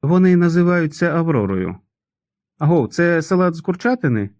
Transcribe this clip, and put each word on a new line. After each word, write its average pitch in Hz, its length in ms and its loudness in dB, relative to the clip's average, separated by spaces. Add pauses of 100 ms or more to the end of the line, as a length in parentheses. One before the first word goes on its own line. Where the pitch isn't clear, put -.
«Вони 180 340 4
називаються 175 800 0
Авророю». 98 600 -2 (800)
«Аго, 156 280 2
це 170 340 0
салат 180 340 0
з 165 60 -14
курчатини? 180 680 -2 (100)